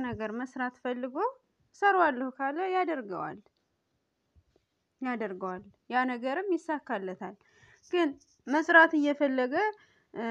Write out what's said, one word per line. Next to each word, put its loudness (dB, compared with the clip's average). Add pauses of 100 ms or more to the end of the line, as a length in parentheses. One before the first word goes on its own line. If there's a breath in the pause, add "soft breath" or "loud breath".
ነገር -4
መስራት -6
ፈልጎ -6 (540)
"እሰራዋለሁ" 2
ካለ -4 (100)
ያደርገዋል፣ -4 (1600)
ያደርገዋል። -6 (280)
ያ 0
ነገርም -4
ይሳካለታል። -4 (580 soft breath)
ግን 4 (380)
መስራት 6
እየፈለገ፣ 2 (600 soft breath)
እ፣ -8